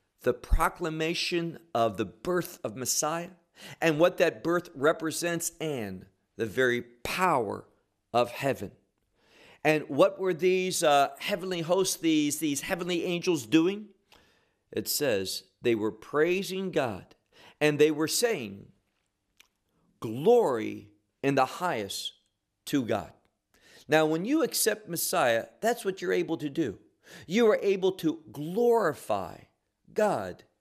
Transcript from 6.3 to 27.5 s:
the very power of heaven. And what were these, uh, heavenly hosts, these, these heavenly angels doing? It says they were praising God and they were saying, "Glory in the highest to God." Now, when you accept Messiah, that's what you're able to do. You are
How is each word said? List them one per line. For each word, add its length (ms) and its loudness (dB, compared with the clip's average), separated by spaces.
the 80 -2
very 360 2
power 840 -2
of 180 2
heaven. 400 -4
And 260 2
what 300 4
were 140 0
these, 500 0
uh, 260 6
heavenly 420 -4
hosts, 340 0
these, 420 2
these 240 -2
heavenly 440 -4
angels 400 -2
doing? 420 2
It 160 -6
says 560 -2
they 120 2
were 180 0
praising 800 -2
God 440 -4
and 200 4
they 120 6
were 160 0
saying, 640 -4
"Glory 880 2
in 140 2
the 100 4
highest 680 -4
to 180 0
God." 300 -4
Now, 180 4
when 200 0
you 160 2
accept 480 -2
Messiah, 560 0
that's 240 0
what 160 -4
you're 100 -2
able 260 0
to 120 -6
do. 300 -4
You 220 4
are 120 4